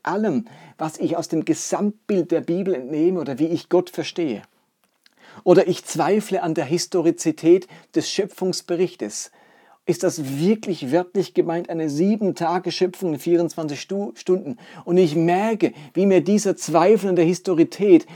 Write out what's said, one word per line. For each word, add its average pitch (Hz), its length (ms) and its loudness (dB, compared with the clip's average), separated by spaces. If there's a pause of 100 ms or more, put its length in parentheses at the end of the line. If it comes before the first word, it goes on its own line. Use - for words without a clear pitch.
allem, 170 400 -2 (340)
was 156 200 -8
ich 165 180 -2
aus 165 120 -6
dem 160 160 -2
Gesamtbild 185 840 -2
der 160 120 0
Bibel 185 320 -2
entnehme 160 460 0
oder 135 200 -6
wie 160 80 0
ich 165 200 -4
Gott 180 220 2
verstehe.“ 147 520 -6 (1040)
Oder 175 240 8
ich - 160 -2
zweifle 185 580 -2
an 160 120 -2
der 156 100 -2
Historizität 165 1040 0 (260)
des 156 160 -2
Schöpfungsberichtes. 175 1200 -4 (560)
Ist - 160 -2
das 143 360 -4
wirklich 175 540 -2
wörtlich 180 420 -2
gemeint, 165 360 -2
eine 160 180 -4
sieben 190 460 0
Tage 175 380 -4
Schöpfung 180 420 -2
in 139 40 -6
vierundzwanzig 165 640 -2
Stu-, 202 340 -8
Stunden? - 440 -4 (260)
Und 175 140 2
ich 160 180 4
merke, 180 560 0 (220)
wie 180 120 2
mir 190 140 6
dieser 196 360 0
Zweifel 185 520 2
an 185 80 0
der 175 80 4
Historität 170 920 2